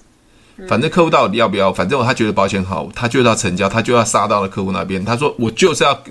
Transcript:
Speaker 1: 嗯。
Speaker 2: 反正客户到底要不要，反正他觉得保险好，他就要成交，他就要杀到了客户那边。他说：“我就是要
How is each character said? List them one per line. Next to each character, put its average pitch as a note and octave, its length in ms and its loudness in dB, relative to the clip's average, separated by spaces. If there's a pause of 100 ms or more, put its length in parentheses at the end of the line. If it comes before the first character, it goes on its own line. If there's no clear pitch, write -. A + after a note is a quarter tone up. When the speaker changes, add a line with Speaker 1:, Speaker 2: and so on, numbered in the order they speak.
(560)
Speaker 1:
嗯。 - 100 -16
Speaker 2:
反 A2 140 0
正 D#3 100 -2
客 E3+ 140 4
户 D#3+ 40 2
到 C#3+ 200 2
底 G2 80 -4
要 A#2 120 2
不 F#2+ 60 -4
要， F#2+ 180 2
反 F#2 160 -2
正 B2+ 140 0
他 B2+ 100 2
觉 A#2 140 0
得 G#2 60 0
保 G2 160 0
险 G2 160 -2
好， E2+ 280 -6
他 - 140 -4
就 B2+ 160 2
要 A2+ 140 4
成 F#2 200 -2
交， G2 120 0
他 A2 120 -2
就 A#2+ 140 0
要 A#2 100 4
杀 G#2+ 220 0
到 G#2 140 2
了 G2 80 -2
客 G2 160 -6
户 F#2+ 80 -4
那 F#2 120 -4
边。 F#2+ 200 -4
他 A2+ 120 -2
说 C#3+ 220 -2
：“我 A#2 100 0
就 E3 240 2
是 D3+ 120 0
要 C#3+ 100 2 (160)